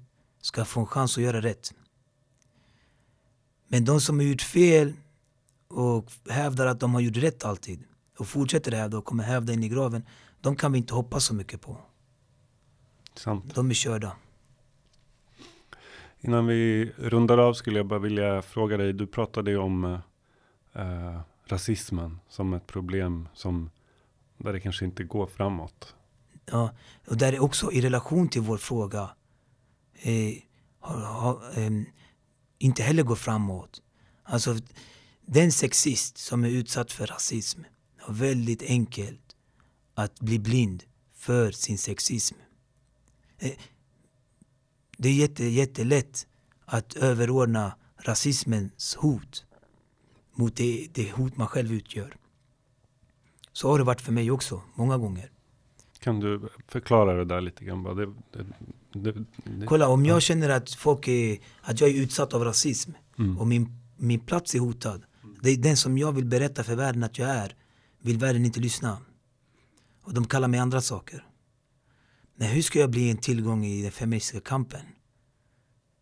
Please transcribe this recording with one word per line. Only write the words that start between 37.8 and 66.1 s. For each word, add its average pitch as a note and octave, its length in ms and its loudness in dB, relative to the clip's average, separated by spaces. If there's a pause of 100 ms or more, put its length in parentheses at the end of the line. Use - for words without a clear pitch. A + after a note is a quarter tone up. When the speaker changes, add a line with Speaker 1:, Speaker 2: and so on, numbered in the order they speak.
Speaker 1:
har - 140 -10
väldigt A#2 480 0
enkelt - 720 -2 (580)
att G#2 260 -6
bli A2+ 180 0
blind A2 460 0 (300)
för A#2+ 360 2
sin - 280 -4
sexism. - 580 -4 (1000)
Eh, C3 140 -4 (1400)
det B2 120 0
är C3+ 40 6
jätte-, D3 320 2
jättelätt B2+ 840 0 (380)
att - 320 -6
överordna A#2 800 2 (200)
rasismens A2+ 1000 -2
hot - 500 -2 (920)
mot A#2 220 0
det, A#2+ 360 -2
det G#2 200 -2
hot C3 240 -4
man A#2 100 -2
själv A#2 260 -2
utgör. - 440 -8 (1400)
Så - 180 0
har D3 80 6
det C3+ 60 4
varit B2 160 2
för - 120 -6
mig A#2 180 2
också, C3 320 -4 (120)
många B2+ 240 0
gånger. G2 320 -6 (680)
Speaker 2:
Kan A2 220 0
du G#2 280 -2 (200)
förklara A2 460 4
det F2+ 100 0
där F2 160 -2
lite F2+ 240 -8
grann? F#2+ 180 -8
Bara F#2 120 -8
det, G2+ 120 -4 (260)
det G2+ 140 -12 (460)
det, G#2 200 -4
det, G#2+ 540 -10
Speaker 1:
Kolla, D3+ 220 6
om C3+ 180 6
jag E3 100 6
Speaker 2:
ja. E3 40 6
Speaker 1:
känner D#3+ 280 2
att B2+ 220 0
folk C#3+ 380 0
är, A#2 300 2 (240)
att A#2 180 -4
jag D3 100 8
är C#3 40 4
utsatt C3+ 400 0
av A#2 100 0
rasism A#2 460 0 (280)
Speaker 2:
Mm. G2 200 0
Speaker 1:
och A2 80 0
min, A#2+ 220 2 (280)
min A#2+ 240 0
plats F3 340 -2
är B2+ 40 0
hotad, A#2 440 -4 (400)
det B2+ 80 6
är C3+ 60 6
den C#3+ 200 4
som C3 220 2
jag D3+ 140 0